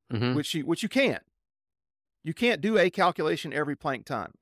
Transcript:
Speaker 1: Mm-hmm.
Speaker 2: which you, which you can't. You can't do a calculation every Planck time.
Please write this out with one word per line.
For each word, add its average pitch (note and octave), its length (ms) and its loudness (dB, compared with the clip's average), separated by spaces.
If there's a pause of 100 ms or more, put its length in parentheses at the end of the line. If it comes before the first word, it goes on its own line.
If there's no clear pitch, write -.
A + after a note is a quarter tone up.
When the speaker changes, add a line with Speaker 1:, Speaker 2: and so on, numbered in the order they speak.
(120)
Speaker 1:
Mm-hmm. B2 220 0
Speaker 2:
which C#3+ 200 -2
you, D3+ 100 -4
which - 200 -2
you G#3+ 40 -2
can't. B3 340 0 (1000)
You D#3+ 100 -6
can't A#3+ 280 0
do A3 180 2
a F3 120 6
calculation E3+ 640 0
every D3 240 -2
Planck C3 280 -4
time. A2+ 380 -6